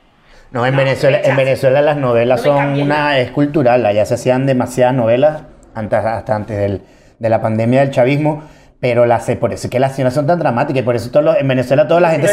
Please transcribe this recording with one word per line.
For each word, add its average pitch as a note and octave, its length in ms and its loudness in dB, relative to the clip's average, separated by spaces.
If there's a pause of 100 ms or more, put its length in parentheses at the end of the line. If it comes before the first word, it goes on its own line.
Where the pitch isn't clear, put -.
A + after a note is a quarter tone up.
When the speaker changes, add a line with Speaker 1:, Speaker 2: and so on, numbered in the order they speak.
(500)
Speaker 1:
No, A#2+ 160 -2
en C3 80 0
Speaker 2:
No, C#3 60 2
Speaker 1:
Venezuela, C3+ 360 2
en - 60 -4
Speaker 2:
rechazo. C3 160 0
Speaker 1:
Venezuela C3+ 420 2
las D3 160 2
novelas B2 480 0
Speaker 2:
No C#3+ 80 2
me C#3+ 60 0
Speaker 1:
son C#3+ 80 0
Speaker 2:
cambien. C#3+ 200 -2
Speaker 1:
una, D3 320 0
es A#2+ 120 -2
cultural, C#3 560 2
allá G#2 180 2
se - 100 -4
hacían B2+ 300 0
demasiadas B2+ 500 0
novelas C3 500 0 (300)
antes, A2 300 -4
hasta A2 320 -4
antes G#2 220 -6
del, G2+ 240 -2 (360)
de A2+ 120 -4
la A2+ 100 2
pandemia A2+ 400 0
del C3+ 100 0
chavismo, D3 520 0 (360)
pero A#2+ 280 2
las, A#2 180 2 (160)
por G#2 140 -2
eso G#2 140 -10
es - 20 -12
que B2 100 -2
las C3+ 120 0
escenas B2+ 200 -2
son C#3+ 140 -2
tan F3 120 0
dramáticas C3+ 440 -2
y - 20 -10
por B2 100 -2
eso A#2 160 -6
todos D3 140 2
los, D#3+ 140 2
en C3+ 100 0
Venezuela D3 400 0
toda E3+ 140 2
la E3+ 80 2
gente C#3+ 160 0
Speaker 2:
Pero G3+ 60 2